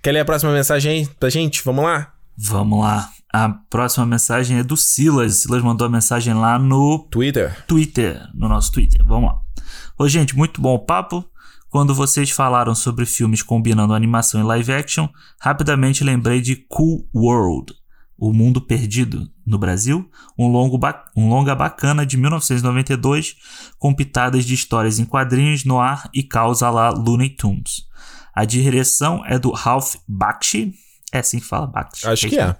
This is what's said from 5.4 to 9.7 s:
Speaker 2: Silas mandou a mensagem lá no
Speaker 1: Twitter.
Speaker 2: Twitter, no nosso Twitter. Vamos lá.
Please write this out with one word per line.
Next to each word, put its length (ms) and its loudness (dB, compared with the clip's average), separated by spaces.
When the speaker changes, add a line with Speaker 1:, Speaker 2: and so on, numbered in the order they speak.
Speaker 2:
Silas 200 0
mandou 240 2
a 40 0
mensagem 420 0
lá 260 2
no 420 4
Speaker 1:
Twitter. 440 0
Speaker 2:
Twitter, 520 0
no 140 -4
nosso 240 2
Twitter. 320 6
Vamos 260 4
lá. 80 -2